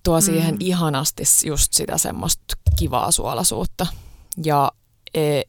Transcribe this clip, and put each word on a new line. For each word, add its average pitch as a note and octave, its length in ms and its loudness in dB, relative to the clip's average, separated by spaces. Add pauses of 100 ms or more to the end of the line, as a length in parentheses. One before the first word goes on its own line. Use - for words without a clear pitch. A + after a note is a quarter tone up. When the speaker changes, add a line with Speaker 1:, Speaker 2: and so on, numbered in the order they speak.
Speaker 1:
tuo E3 160 2
siihen E3 340 2
Speaker 2:
Mm. G3+ 60 -6
Speaker 1:
ihanasti E3 640 -2
s-, - 200 2
just D3+ 280 0
sitä - 260 0
semmoista - 580 -4 (220)
kivaa C#3 320 0
suolaisuutta. - 760 -2 (580)
Ja C#3+ 280 4 (420)
e-, D3+ 340 0